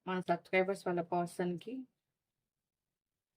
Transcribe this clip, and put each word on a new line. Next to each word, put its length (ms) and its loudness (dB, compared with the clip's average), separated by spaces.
మన 180 -2
సబ్‌స్క్రైబర్స్ 640 2
వాళ్ళ 220 0
పర్సన్‌కి 680 -2